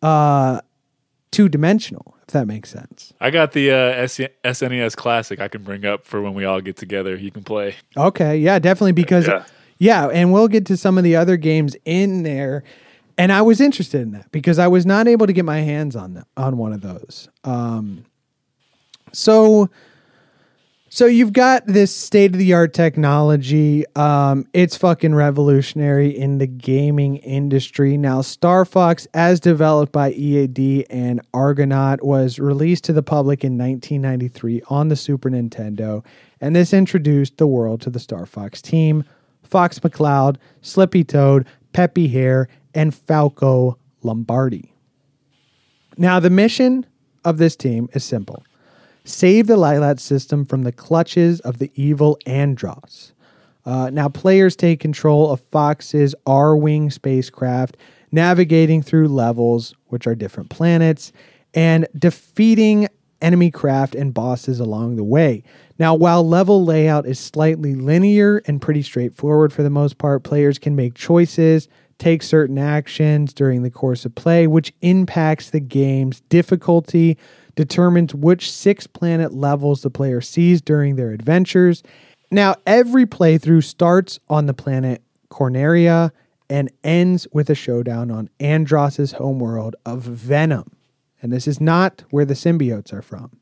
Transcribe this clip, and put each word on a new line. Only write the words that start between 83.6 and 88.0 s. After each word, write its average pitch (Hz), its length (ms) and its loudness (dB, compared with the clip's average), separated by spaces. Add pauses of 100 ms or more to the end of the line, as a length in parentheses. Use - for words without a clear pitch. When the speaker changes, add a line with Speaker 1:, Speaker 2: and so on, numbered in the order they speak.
Speaker 1:
starts 175 640 0
on 151 200 -2
the 139 80 -4
planet 131 480 -6 (260)
Corneria 165 840 2 (380)
and 139 220 -4 (120)
ends 175 480 0
with 151 200 -2
a 147 40 2
showdown 120 540 -6